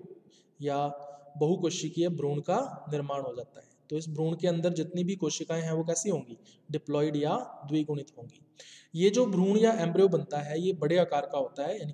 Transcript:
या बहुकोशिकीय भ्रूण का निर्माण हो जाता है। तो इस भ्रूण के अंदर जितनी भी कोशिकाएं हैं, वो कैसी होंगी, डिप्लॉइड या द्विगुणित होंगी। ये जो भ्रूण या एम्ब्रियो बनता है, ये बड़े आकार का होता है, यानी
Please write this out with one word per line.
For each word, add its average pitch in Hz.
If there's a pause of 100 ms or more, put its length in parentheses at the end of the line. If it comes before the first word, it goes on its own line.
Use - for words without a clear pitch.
(600)
या 143 (600)
बहुकोशिकीय 165
भ्रूण 147
का 175 (340)
निर्माण 143
हो 127
जाता -
है। - (220)
तो 151
इस 160
भ्रूण 160
के 175
अंदर 170
जितनी 160
भी 190
कोशिकाएं 160
हैं, 160
वो 160
कैसी 165
होंगी, 135 (320)
डिप्लॉइड 147
या 147 (320)
द्विगुणित 151
होंगी। - (520)
ये 180
जो 240
भ्रूण 190
या 226
एम्ब्रियो 180
बनता 147
है, 147
ये 185
बड़े 156
आकार 151
का 147
होता 139
है, 196
यानी 147